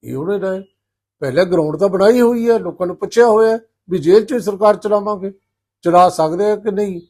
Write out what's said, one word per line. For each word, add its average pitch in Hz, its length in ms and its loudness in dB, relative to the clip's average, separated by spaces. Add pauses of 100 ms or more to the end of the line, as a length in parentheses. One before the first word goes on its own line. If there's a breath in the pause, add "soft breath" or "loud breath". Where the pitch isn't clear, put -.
ਇਹ 123 120 -12
ਉਹਨੇ 180 260 -6
ਰਾਏ, 190 220 -6 (560)
ਪਹਿਲਾਂ 143 260 0
ਗਰਾਊਂਡ 156 320 -2
ਤਾਂ 196 120 0
ਬਣਾਈ 202 320 2
ਹੋਈ 233 280 0
ਹੈ, 226 100 2
ਲੋਕਾਂ 180 280 -8
ਨੂੰ 180 80 -8
ਪੁੱਛਿਆ 226 320 2
ਹੋਇਆ 220 320 2 (300)
ਵੀ 180 80 -4
ਜੇਲ੍ਹ 180 280 4
'ਚ 269 80 -6
ਹੀ 247 60 -2
ਸਰਕਾਰ 202 360 0
ਚਲਾਵਾਂਗੇ, 202 580 -4 (480)
ਚਲਾ 175 280 4
ਸਕਦੇ 175 420 -2
ਆ 214 40 0
ਕਿ 208 160 -6
ਨਹੀਂ 190 380 -6